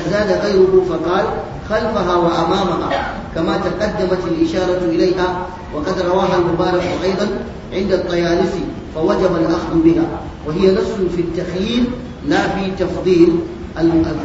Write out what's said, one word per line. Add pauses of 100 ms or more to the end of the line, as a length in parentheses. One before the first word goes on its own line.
زاد
غيره (120)
فقال: (380)
خلفها
وأمامها، (420)
كما
تقدمت
الإشارة
إليها، (220)
وقد
رواها
المبارك (160)
أيضا (420)
عند
الطيالسي، (280)
فوجب
الأخذ
بها، (400)
وهي
نص (160)
في
التخيير (380)
لا
في
تفضيل (400)
الم-، (200)